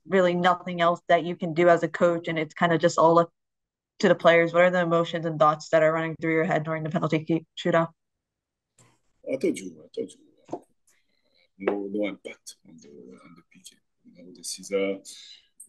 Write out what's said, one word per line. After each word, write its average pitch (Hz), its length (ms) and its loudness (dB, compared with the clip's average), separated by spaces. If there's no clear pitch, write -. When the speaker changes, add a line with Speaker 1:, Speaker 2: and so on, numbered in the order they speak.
Speaker 1:
really 180 260 2
nothing 180 480 0
else 170 280 2
that 170 160 2
you 175 100 -6
can 170 180 -6
do 175 160 4
as 170 140 4
a 165 40 0
coach, 170 400 -2
and 160 120 -4
it's 156 140 -6
kinda 170 240 0
just 170 200 0
all 165 220 6
up 170 120 2
to 208 80 2
the 170 80 4
players? 170 380 4
What 175 100 4
are 180 80 4
the 180 100 0
emotions 170 440 -2
and 165 120 -6
thoughts 156 320 0
that 160 140 2
are 156 100 2
running 160 260 -4
through 160 140 -2
your 160 120 0
head 156 180 -2
during 160 200 -8
the 156 60 -8
penalty 160 340 -4
kick 160 200 -4
shootout? 165 320 0
Speaker 2:
I - 60 -4
told 143 220 -2
you, 90 240 -16
I 82 120 -20
told - 140 -8
you. - 520 -18
No, 101 320 -6
no 104 160 -4
impact - 480 -16
on 82 100 -20
the, - 120 -20
on 65 460 -20
the 82 160 -20
P - 120 -20
K. - 140 -20
You 87 180 -20
know, 90 120 -20
this 87 240 -14
is 95 120 -18
a, 98 280 -2